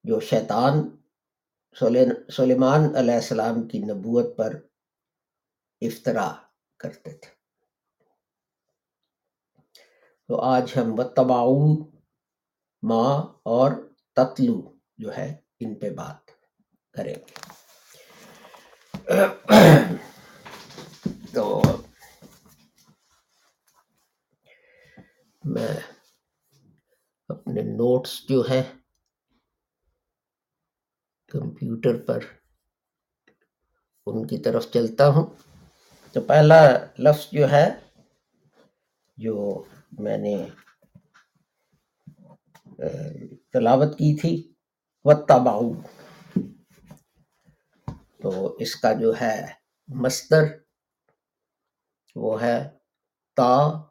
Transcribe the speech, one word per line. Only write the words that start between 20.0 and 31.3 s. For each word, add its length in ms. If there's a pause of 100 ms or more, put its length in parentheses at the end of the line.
تو 280 (3750)
میں 240 (1600)
اپنے 340
نوٹس 680
جو 220
ہیں 120 (2750)
کمپیوٹر 760